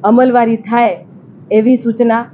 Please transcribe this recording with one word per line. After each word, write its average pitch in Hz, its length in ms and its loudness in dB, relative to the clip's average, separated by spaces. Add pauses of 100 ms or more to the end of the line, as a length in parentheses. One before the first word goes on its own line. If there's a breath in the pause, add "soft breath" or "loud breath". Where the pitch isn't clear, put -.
અમલવારી 233 540 2
થાય 226 400 -2 (540)
એવી 220 240 2
સૂચના 233 580 -2